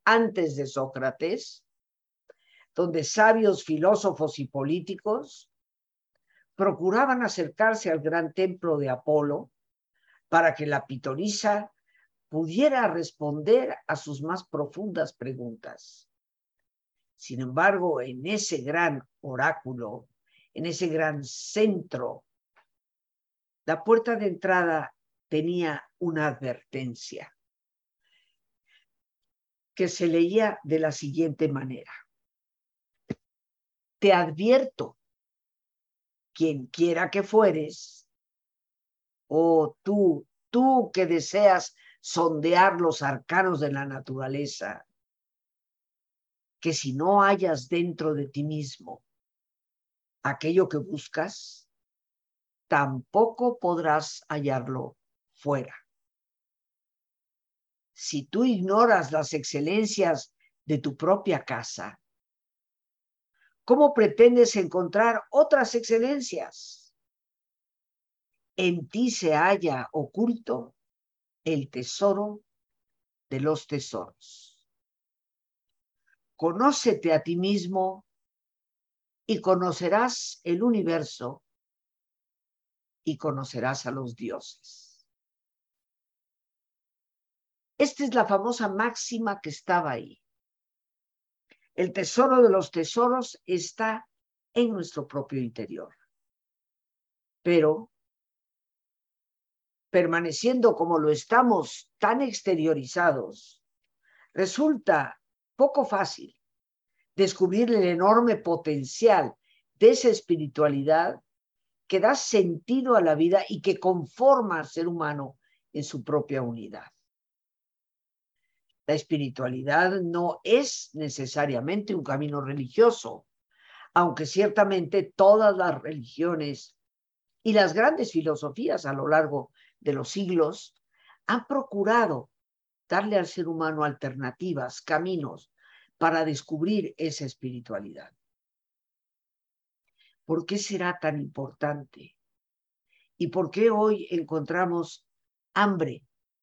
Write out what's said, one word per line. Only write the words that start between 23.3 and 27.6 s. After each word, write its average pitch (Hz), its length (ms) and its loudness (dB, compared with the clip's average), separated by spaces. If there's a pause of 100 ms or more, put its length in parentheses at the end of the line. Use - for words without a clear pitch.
la 160 180 -4
puerta 226 320 4
de 208 120 -4
entrada 175 640 0 (360)
tenía 156 680 -2
una 156 300 -2
advertencia 127 1040 -8 (2500)